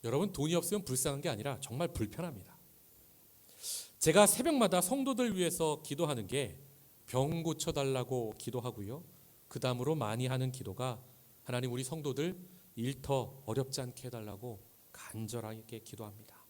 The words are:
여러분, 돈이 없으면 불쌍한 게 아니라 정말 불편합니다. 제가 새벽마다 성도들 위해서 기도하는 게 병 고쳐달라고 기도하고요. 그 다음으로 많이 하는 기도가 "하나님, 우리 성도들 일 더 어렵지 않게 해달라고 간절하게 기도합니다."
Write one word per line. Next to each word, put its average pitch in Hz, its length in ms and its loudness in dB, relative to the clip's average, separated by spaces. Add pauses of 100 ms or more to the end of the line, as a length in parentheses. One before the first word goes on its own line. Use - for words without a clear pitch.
여러분, 151 300 2
돈이 151 220 2
없으면 180 280 2
불쌍한 139 380 0
게 170 80 0
아니라 120 320 -2
정말 147 260 -2
불편합니다. 143 640 -4 (1500)
제가 190 280 10
새벽마다 226 540 4
성도들 247 560 2
위해서 165 440 2
기도하는 147 460 0
게 117 360 -2 (420)
병 156 380 2
고쳐달라고 131 960 0
기도하고요. 117 680 -6 (440)
그 - 120 -8
다음으로 127 360 2
많이 123 320 0
하는 131 240 2
기도가 117 500 -4 (420)
"하나님, 123 280 -2
우리 127 120 -2
성도들 147 540 -2 (380)
일 127 260 -2
더 131 440 0
어렵지 131 360 0
않게 123 260 -8
해달라고 107 520 -8 (320)
간절하게 110 880 -8
기도합니다." 107 720 -14